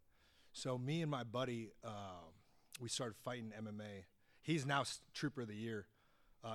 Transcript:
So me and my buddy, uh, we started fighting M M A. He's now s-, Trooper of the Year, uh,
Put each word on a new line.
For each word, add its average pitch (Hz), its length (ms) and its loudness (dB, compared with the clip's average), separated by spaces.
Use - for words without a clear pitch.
So 127 260 0
me 147 240 4
and 151 80 4
my 127 140 0
buddy, 117 480 0
uh, 98 400 -6
we 120 80 -4
started 117 340 0
fighting 120 320 -2
M 110 120 -4
M 104 160 -4
A. 101 240 -8
He's 151 240 4
now 139 180 6
s-, - 180 -2
Trooper 139 300 0
of 113 60 -2
the 104 80 -4
Year, 110 300 -2
uh, 113 100 -2